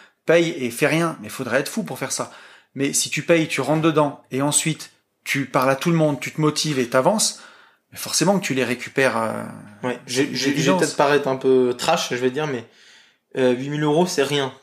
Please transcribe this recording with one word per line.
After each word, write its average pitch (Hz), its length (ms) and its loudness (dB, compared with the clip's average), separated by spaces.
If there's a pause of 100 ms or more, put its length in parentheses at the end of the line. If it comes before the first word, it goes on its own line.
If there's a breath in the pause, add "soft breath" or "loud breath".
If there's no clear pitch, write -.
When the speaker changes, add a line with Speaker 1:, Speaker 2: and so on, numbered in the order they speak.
(240 loud breath)
Speaker 1:
paye 165 340 4
et 123 120 -4
fait 147 160 0
rien. 160 340 0
Mais 104 80 -14
faudrait 123 320 -2
être 147 80 -4
fou 220 140 -6
pour 135 160 -8
faire 131 140 -6
ça. - 180 -6 (440 loud breath)
Mais 139 200 -2
si - 160 -2
tu 156 120 -4
payes, 165 260 2
tu - 120 -4
rentres 151 220 0
dedans, 151 480 2
et 127 100 -4
ensuite, 147 520 -2 (320)
tu 139 200 -2
parles 131 240 2
à 135 80 2
tout 175 140 -2
le 170 60 4
monde, 151 240 2
tu - 120 -10
te - 80 -4
motives 151 380 0
et 120 100 0
t'avances, 147 540 0 (480 loud breath)
mais - 80 -18
forcément 190 400 0
que 190 80 -6
tu 139 80 -2
les 127 100 0
récupères, 123 540 0
euh, 110 240 -4 (440)
Speaker 2:
Ouais, 123 200 -4
j'ai, 127 160 0
Speaker 1:
c'est 147 80 -2
une 127 40 -8
Speaker 2:
j'ai, 120 40 -6
je 131 80 -4
vais 143 60 0
Speaker 1:
évidence. 143 280 2
Speaker 2:
peut-être 156 160 0
paraître 143 320 2
un 131 80 0
peu 127 400 4
trash, 170 360 0
je - 40 -4
vais 127 140 0
dire, 147 160 -4
mais, 123 180 -4 (720 soft breath)
euh, 127 160 4
huit 131 160 -2
mille 151 140 -2
euros, 151 240 4
c'est 147 160 0
rien 135 400 -2